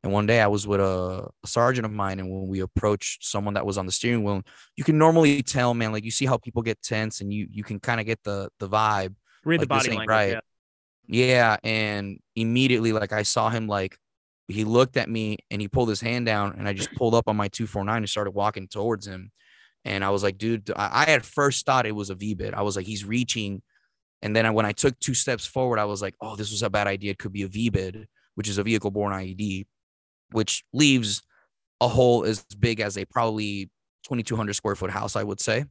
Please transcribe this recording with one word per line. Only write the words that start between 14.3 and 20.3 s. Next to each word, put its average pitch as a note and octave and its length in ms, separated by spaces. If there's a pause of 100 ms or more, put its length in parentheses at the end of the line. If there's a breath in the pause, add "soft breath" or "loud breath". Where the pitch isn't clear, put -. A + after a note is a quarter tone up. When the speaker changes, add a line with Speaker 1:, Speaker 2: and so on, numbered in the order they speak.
Speaker 1:
he G#2+ 160
looked A#2+ 320
at B2 120
me, A2 280 (120)
and G#2+ 120
he G2+ 80
pulled B2+ 180
his G#2 140
hand A#2+ 240
down, G#2 320
and G2+ 100
I G2+ 60
just G2 220
pulled A#2 200
up A#2 140
on G#2+ 80
my G2+ 100
two A2+ 180
four G2+ 200
nine A2 140
and G#2 100
started G2+ 220
walking G2+ 360
towards G#2 400
him. F#2+ 240 (540 soft breath)
And G2 180
I G2 80
was G2 100
like, G2 160